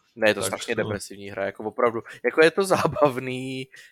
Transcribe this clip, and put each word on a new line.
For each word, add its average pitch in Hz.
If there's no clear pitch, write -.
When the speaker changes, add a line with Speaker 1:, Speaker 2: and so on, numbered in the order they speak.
Speaker 1:
Ne, 110
je 107
to 98
Speaker 2:
tak 95
Speaker 1:
strašně 104
Speaker 2:
to 110
Speaker 1:
depresivní 101
hra, 98
jako 98
opravdu, 113
jako 139
je 165
to 196
zábavný, 131